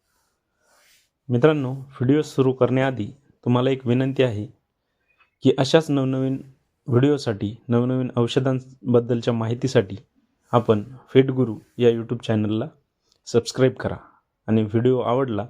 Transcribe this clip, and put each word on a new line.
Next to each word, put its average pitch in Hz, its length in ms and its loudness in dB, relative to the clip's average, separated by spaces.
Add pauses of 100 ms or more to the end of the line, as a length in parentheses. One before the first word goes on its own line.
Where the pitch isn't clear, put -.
(1300)
मित्रांनो, 131 420 2
व्हिडिओ 135 500 0
सुरू 131 320 0
करण्याआधी 127 540 0 (380)
तुम्हाला 123 240 2
एक 131 180 -4
विनंती 131 360 0
आहे 107 220 -2 (960)
की - 160 4
अशाच 156 340 2
नवनवीन 131 500 -2 (460)
व्हिडिओसाठी, 123 680 0 (120)
नवनवीन 123 480 -2
औषधांबद्दलच्या 123 1160 -2
माहितीसाठी 113 640 -2 (560)
आपण 110 320 2 (300)
फेट 135 180 4
गुरु 127 260 -2 (200)
या 120 120 4
YouTube 117 340 -4
चॅनलला 110 420 -2 (600)
सबस्क्राईब 127 480 0
करा 95 240 -8 (500)
आणि 110 160 2
व्हिडिओ 117 360 0
आवडला 117 500 -2